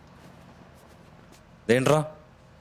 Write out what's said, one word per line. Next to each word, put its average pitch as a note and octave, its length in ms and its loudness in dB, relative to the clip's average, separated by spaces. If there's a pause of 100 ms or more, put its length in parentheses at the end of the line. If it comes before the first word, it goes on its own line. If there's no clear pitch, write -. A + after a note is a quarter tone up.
(1700)
ദേണ്ടാ, C3+ 360 2 (560)